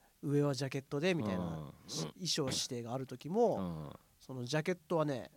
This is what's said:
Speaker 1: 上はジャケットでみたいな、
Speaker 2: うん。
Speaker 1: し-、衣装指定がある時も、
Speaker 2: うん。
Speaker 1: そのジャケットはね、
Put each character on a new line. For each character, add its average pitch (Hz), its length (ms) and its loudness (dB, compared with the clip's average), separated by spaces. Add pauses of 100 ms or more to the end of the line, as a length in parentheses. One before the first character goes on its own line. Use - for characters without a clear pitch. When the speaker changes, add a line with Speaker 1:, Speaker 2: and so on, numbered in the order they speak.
(240)
Speaker 1:
上 143 180 4
は 143 140 4
ジ 139 100 0
ャ 131 40 -4
ケ 139 100 -2
ッ - 20 -2
ト 143 180 -4
で 180 140 4
み 151 100 2
た 104 80 2
い 92 60 2
な、 90 60 0
Speaker 2:
う 85 40 -2 (200)
ん。 - 60 -14 (140)
Speaker 1:
し-、 135 120 -6 (140)
衣 185 120 -10
装 151 200 2
指 127 120 0 (100)
定 120 140 -4
が 117 140 -6
あ - 20 -2
る 131 80 -4
時 131 240 -10
も、 208 280 4
Speaker 2:
う - 20 0 (300)
ん。 - 0 - (300)
Speaker 1:
そ - 140 -12
の 127 120 -4
ジ 135 120 0
ャ 156 60 2
ケ 185 80 0
ッ 175 60 -2 (100)
ト 175 100 2
は 156 80 4
ね、 123 320 -2